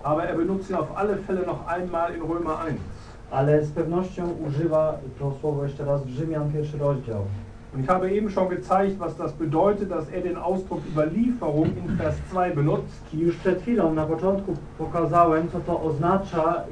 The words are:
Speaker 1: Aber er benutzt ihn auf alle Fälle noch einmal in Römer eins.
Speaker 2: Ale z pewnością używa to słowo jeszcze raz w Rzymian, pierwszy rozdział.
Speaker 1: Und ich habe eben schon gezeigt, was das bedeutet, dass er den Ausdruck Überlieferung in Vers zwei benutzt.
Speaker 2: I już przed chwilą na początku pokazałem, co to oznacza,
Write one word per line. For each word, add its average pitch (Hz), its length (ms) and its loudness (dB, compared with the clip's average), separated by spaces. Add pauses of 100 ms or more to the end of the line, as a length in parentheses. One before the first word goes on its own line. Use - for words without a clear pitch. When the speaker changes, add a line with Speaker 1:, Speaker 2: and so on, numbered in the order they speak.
Speaker 1:
Aber 156 220 2
er 180 120 -2
benutzt 190 340 0
ihn 185 60 -2
auf 147 220 -4
alle 202 180 0
Fälle 185 300 -2
noch 156 220 -4
einmal 170 480 -2
in 160 60 -6
Römer 160 460 -2
eins. 113 120 -4 (500)
Speaker 2:
Ale 147 340 4
z 147 60 -4
pewnością 170 520 -2 (260)
używa 156 500 2 (200)
to 139 220 -2
słowo 143 240 0
jeszcze 143 200 -6
raz 139 200 2
w 127 40 -8
Rzymian, 147 440 -2
pierwszy 147 260 -2
rozdział. 123 420 0 (540)
Speaker 1:
Und 131 100 -2
ich 135 60 2
habe 185 200 2
eben 208 200 2
schon 185 180 2
gezeigt, 190 500 2
was 151 180 -4
das 160 160 -4
bedeutet, 185 580 2
dass 160 180 -4
er 170 140 -4
den 170 140 -2
Ausdruck 170 460 -2 (100)
Überlieferung 160 720 2
in - 300 -2
Vers 151 200 0 (140)
zwei 180 200 2
benutzt. 156 640 0
Speaker 2:
I 156 40 -4
już 170 180 2
przed 185 260 2
chwilą 180 320 4
na 156 120 2
początku 185 480 0 (240)
pokazałem, 165 680 4
co 175 120 -4
to 170 220 -2
oznacza, 165 880 2